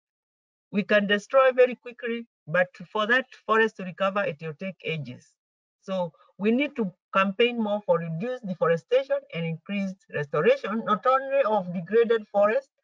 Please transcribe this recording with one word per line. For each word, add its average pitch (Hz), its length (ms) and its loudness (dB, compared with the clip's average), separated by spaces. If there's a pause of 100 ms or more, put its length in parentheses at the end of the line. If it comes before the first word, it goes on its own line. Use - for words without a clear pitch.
(720)
We 190 120 -2
can 202 240 2
destroy 262 460 4
very 247 220 4
quickly, 233 520 -10 (180)
but 180 220 0 (240)
for 214 160 -2
that 254 180 2 (200)
forest 220 320 2
to 190 80 -8
recover, 190 380 -2
it 170 180 -6
will 160 120 -10
take 190 300 -10
ages. 123 420 -8 (560)
So 180 300 -6 (260)
we 208 140 0
need 285 260 0
to 202 140 -2 (220)
campaign 226 480 0
more 208 240 -2
for 170 140 2
reduced 175 480 -6
deforestation 240 680 0 (160)
and 170 120 -6
increased 190 520 -6 (160)
restoration, 202 720 0
not 202 200 -2
only 269 400 2
of 196 280 -2
degraded 214 540 0
forest, 208 420 2 (140)